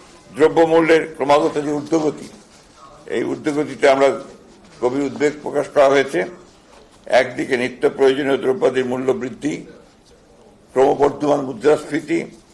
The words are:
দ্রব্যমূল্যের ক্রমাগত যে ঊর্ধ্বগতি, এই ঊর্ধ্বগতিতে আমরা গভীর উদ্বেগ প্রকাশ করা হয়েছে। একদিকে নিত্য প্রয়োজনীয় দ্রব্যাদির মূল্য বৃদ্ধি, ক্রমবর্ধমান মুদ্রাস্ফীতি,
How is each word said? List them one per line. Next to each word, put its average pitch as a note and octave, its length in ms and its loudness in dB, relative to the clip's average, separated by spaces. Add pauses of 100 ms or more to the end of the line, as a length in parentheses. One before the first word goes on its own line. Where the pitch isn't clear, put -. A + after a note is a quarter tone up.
(340)
দ্রব্যমূল্যের D#3+ 800 4
ক্রমাগত D3 400 2
যে D3+ 180 -4
ঊর্ধ্বগতি, D3+ 560 -2 (800)
এই A#2+ 180 -4
ঊর্ধ্বগতিতে C#3 640 -2
আমরা C3+ 220 4 (720)
গভীর B2+ 220 -2
উদ্বেগ C#3 300 -2 (100)
প্রকাশ C#3 260 -4
করা C#3 200 4
হয়েছে। C#3 360 0 (840)
একদিকে B2+ 500 0
নিত্য B2 340 -2
প্রয়োজনীয় C3+ 460 2
দ্রব্যাদির B2+ 480 0
মূল্য B2+ 280 -2
বৃদ্ধি, B2 540 -8 (1040)
ক্রমবর্ধমান C#3+ 680 2
মুদ্রাস্ফীতি, D3 840 -2 (300)